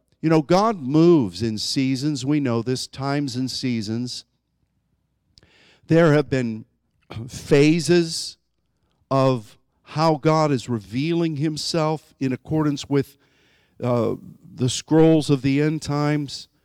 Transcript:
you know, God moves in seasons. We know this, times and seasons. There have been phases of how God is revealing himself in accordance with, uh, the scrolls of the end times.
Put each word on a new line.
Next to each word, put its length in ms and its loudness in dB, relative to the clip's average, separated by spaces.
you 80 0
know, 140 4
God 360 0
moves 640 4
in 160 -2
seasons. 680 -4
We 160 -2
know 220 -2
this, 240 -6
times 500 -6
and 140 -4
seasons. 760 -6
There 260 6
have 160 2
been 360 -4
phases 1080 2
of 480 0
how 320 0
God 360 2
is 160 -2
revealing 720 -4
himself 840 -4
in 140 -2
accordance 560 -4
with, 280 -2
uh, 340 0
the 140 -2
scrolls 640 4
of 140 2
the 180 0
end 200 -2
times. 680 -4